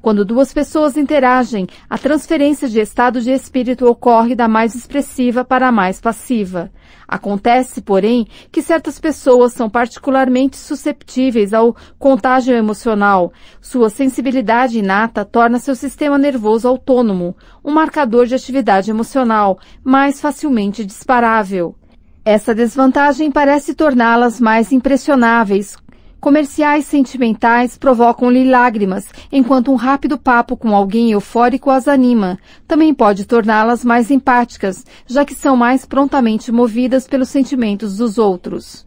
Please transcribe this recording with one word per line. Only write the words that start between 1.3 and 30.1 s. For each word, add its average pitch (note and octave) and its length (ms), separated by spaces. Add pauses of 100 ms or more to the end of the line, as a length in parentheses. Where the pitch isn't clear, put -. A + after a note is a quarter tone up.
a E3+ 80
transferência C#4+ 680
de A3 120
estado A#3+ 400
de A#3 100
espírito B3+ 560
ocorre A#3+ 480
da A#3 120
mais A3 280
expressiva B3+ 680
para B3+ 240
a B3 40
mais F#3+ 280
passiva. F#3+ 720 (360)
Acontece, A#3 760
porém, G#3 440 (240)
que D#4+ 120
certas D#4+ 380
pessoas B3 520
são A3+ 160
particularmente C4 880
susceptíveis B3+ 960
ao A#3 240 (220)
contágio B3+ 560
emocional. G3+ 800 (280)
Sua A#3 300
sensibilidade A#3+ 880
inata G#3 460
torna A#3 340
seu C4+ 160
sistema C#4+ 420
nervoso B3 520
autônomo, A#3+ 680 (280)
um C#4+ 80
marcador D4 540
de B3 100
atividade G#3+ 520
emocional, A3 680 (240)
mais C4+ 380
facilmente A#3 640
disparável. G#3 880 (500)
Essa A3 300
desvantagem C4+ 800
parece C#4+ 420
torná-las A#3+ 680
mais A3+ 320
impressionáveis. A#3 1040 (440)
Comerciais D4 640
sentimentais A#3+ 920
provocam-lhe B3 720
lágrimas, A3+ 600 (240)
enquanto C4 400
um - 20
rápido C4+ 420